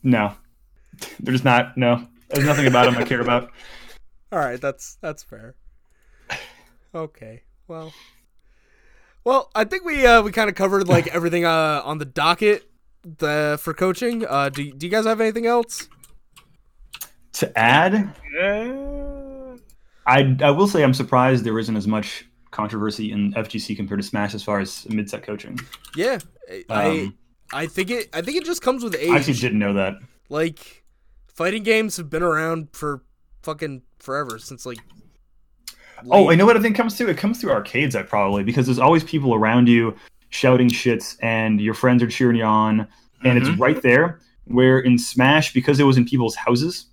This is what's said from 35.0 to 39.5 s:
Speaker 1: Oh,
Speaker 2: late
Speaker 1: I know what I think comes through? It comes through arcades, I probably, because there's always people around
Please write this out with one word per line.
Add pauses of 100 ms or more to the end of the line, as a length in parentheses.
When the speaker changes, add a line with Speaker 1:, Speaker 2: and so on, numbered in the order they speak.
Speaker 1:
Oh,
Speaker 2:
late
Speaker 1:
I
know
what
I
think
comes
through?
It
comes
through
arcades,
I
probably,
because
there's
always
people
around